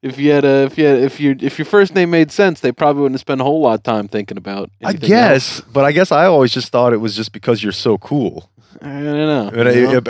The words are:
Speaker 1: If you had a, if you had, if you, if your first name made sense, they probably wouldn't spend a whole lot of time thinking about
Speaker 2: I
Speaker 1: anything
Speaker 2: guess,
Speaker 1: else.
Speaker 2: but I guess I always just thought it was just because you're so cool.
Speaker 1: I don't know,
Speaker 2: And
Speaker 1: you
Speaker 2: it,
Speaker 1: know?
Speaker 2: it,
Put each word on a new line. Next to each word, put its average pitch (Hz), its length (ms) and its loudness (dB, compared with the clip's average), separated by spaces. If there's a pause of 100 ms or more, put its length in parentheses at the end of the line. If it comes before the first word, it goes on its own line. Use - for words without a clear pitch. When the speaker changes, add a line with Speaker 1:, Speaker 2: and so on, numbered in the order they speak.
Speaker 1:
If 131 160 -10
you 147 120 2
had 143 140 4
a, 139 200 4
if 135 120 -6
you 156 80 2
had, 135 140 4
if 135 200 -2
you, 139 200 0
if 135 180 -6
your 156 80 -6
first 196 300 2
name 175 160 2
made 160 200 2
sense, 190 280 0
they 127 120 -2
probably 143 300 0
wouldn't 135 180 0
spend 135 220 -6
a - 20 -2
whole 151 180 0
lot 123 140 2
of 107 80 -8
time 107 240 -2
thinking 104 300 -8
about 98 320 -10 (140)
Speaker 2:
I - 60 -4
Speaker 1:
anything 151 200 -4
Speaker 2:
guess, 202 500 2
Speaker 1:
else. - 140 -20
Speaker 2:
but 139 120 2
I 147 60 0
guess 175 200 0
I 156 140 4
always 139 280 4
just - 180 -8
thought 123 220 2
it 110 40 0
was 107 180 -6
just 107 160 -8
because 107 320 -4
you're 104 80 -4
so 107 260 -2
cool. 113 520 -6 (300)
Speaker 1:
I 143 100 -16
don't 143 140 -12
know, 147 440 -2
Speaker 2:
And 120 280 2
Speaker 1:
you 123 140 4
Speaker 2:
it, - 20 2
Speaker 1:
know? 127 60 2
Speaker 2:
it, 120 120 -2